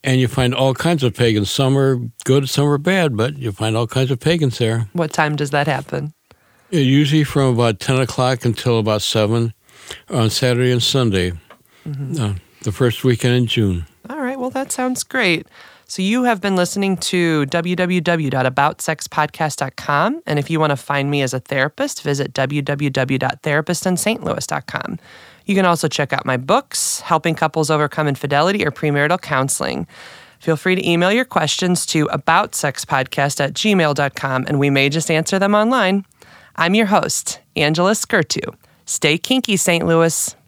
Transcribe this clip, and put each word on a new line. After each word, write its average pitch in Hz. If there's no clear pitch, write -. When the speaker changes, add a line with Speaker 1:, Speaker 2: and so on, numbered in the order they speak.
Speaker 1:
And 131
you 123
find 123
all 135
kinds 160
of 117
pagans. 107
Some 135
are 135
good, 135
some 143
are 147
bad, 160
but 135
you'll 120
find 110
all 113
kinds 131
of 127
pagans 156
there. 113
Speaker 2:
What 165
time 151
does 143
that 143
happen? 143
Speaker 1:
Uh, 175
usually 143
from 135
about 117
ten 131
o'clock 127
until 117
about 107
seven 113
on 113
Saturday 127
and 120
Sunday, 95
Speaker 2:
Mm-hmm. 143
Speaker 1:
uh, 101
the 107
first 117
weekend 123
in 123
June. 95
Speaker 2:
All 285
right. 262
Well, 254
that 269
sounds 254
great. 196
So -
you 240
have 226
been 196
listening 190
to 165
W 170
W 180
W 160
dot 131
about 139
sex -
podcast 151
dot 135
com. 190
And 151
if 143
you 160
wanna 151
find 139
me 143
as 127
a 131
therapist, 143
visit 139
W 139
W 143
W 135
dot 131
therapist 156
in 180
Saint 214
Louis -
dot -
com. -
You 196
can 190
also 170
check 143
out -
my 127
books, -
Helping 165
Couples 156
Overcome 151
Infidelity 147
or 151
Premarital 147
Counseling. 135
Feel 160
free 185
to 185
email 175
your 247
questions 175
to 165
about 165
sex -
podcast 139
at 135
gmail 175
dot 143
com, 131
and 143
we 143
may 139
just 156
answer 160
them 202
online. 208
I'm 170
your 226
host, -
Angela 160
Skirtu. -
Stay 156
kinky, 240
Saint 170
Louis. 165